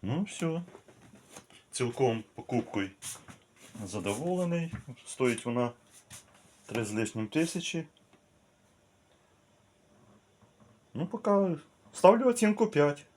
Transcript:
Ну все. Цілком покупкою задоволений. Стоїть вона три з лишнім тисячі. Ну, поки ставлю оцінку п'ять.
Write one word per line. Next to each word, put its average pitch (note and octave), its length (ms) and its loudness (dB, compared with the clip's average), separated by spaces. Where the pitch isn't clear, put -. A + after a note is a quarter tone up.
Ну C#3 220 -2
все. E3+ 380 -4
Цілком A#2+ 520 0
покупкою A2 540 -2
задоволений. D#3+ 920 -4
Стоїть B2 400 -2
вона A#2+ 260 -2
три A2+ 200 -4
з G2+ 60 -8
лишнім G#2+ 360 -2
тисячі. E3 580 -4
Ну, D3+ 140 -4
поки G3 500 0
ставлю A3+ 340 8
оцінку A3 400 4
п'ять. D3 380 2